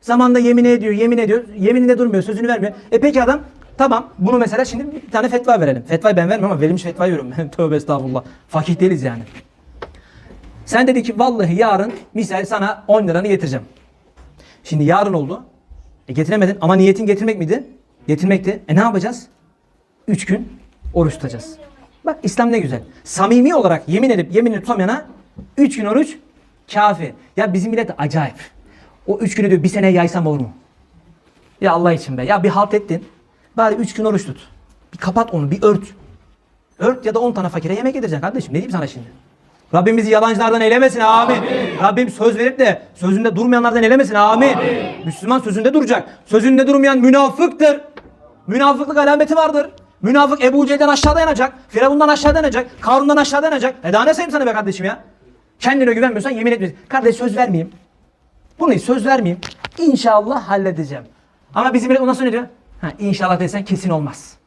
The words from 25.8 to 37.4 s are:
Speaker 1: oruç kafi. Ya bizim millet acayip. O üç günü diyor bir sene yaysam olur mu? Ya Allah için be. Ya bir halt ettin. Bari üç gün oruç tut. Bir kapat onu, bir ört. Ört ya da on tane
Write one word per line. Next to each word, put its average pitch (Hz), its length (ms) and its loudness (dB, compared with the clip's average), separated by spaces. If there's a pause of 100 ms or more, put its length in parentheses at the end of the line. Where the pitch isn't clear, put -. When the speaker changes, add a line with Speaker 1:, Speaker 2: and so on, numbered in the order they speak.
Speaker 1:
oruç 247 320 0 (580)
kafi. 190 400 0 (220)
Ya 202 160 -2
bizim 190 180 -2
millet 226 280 -2
acayip. 147 380 -4 (680)
O 202 120 -2
üç 214 160 -2
günü 202 160 0
diyor 175 120 4
bir 180 60 2
sene 190 200 0
yaysam 175 380 0
olur 147 140 -2
mu? 120 80 -6 (1120)
Ya 190 120 0
Allah 170 200 0
için 135 260 -6
be. 127 60 -6
Ya 190 180 0
bir 196 60 2
halt 202 260 0
ettin. 202 300 -4 (520)
Bari 220 180 2
üç 226 200 -6
gün 214 100 -6
oruç 208 220 -2
tut. - 220 -16 (440)
Bir - 60 -18
kapat 220 360 -2
onu, 147 160 -2
bir 190 120 -4
ört. 208 220 2 (960)
Ört 247 280 -2
ya 214 80 -4
da 226 40 0
on 240 140 -2
tane 185 160 -4